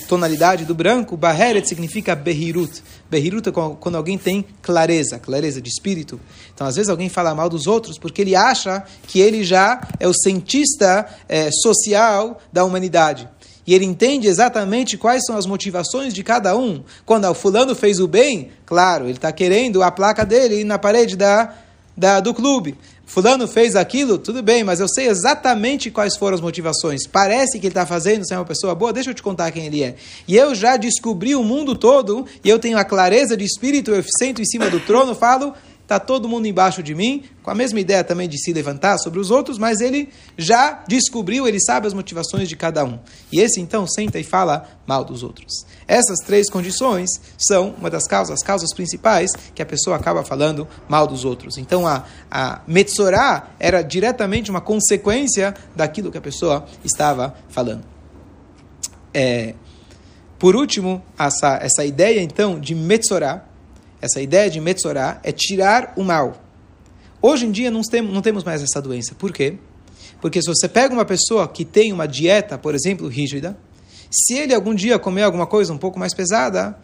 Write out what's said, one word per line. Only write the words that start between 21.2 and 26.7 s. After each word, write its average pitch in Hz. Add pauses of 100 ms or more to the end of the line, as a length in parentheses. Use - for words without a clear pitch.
da, 190
do 220
clube. 233 (340)
Fulano 233
fez 226
aquilo, 233
tudo 226
bem, 226
mas 180
eu 196
sei 262
exatamente 240
quais 208
foram 196
as 170
motivações. 160